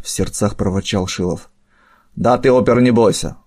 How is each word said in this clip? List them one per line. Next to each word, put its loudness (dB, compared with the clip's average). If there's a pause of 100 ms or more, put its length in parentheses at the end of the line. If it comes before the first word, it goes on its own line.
в -14
сердцах -4
проворчал -4
Шилов. -6 (640)
«Да 2
ты, 2
опер, 4
не 4
бойся. 0